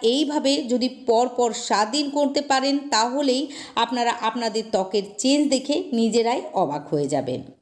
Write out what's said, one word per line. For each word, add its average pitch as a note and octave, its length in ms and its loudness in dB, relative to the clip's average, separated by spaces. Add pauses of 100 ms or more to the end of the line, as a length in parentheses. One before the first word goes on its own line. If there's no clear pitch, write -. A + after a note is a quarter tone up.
(120)
এইভাবে C#4 400 2 (200)
যদি B3+ 160 0 (200)
পরপর A#3+ 420 2 (160)
সাত A3 200 2 (100)
দিন D4 100 0 (100)
করতে C#4+ 240 2 (100)
পারেন, C4+ 240 2 (200)
তাহলেই B3+ 480 2 (420)
আপনারা A#3+ 280 0 (160)
আপনাদের A3+ 440 -2
ত্বকের F#3+ 320 0 (160)
চেঞ্জ C#4 220 4 (120)
দেখে C4 200 0 (240)
নিজেরাই A3+ 420 2 (220)
অবাক D3 200 -2 (100)
হয়ে D3 240 0
যাবেন। B2 260 -4 (200)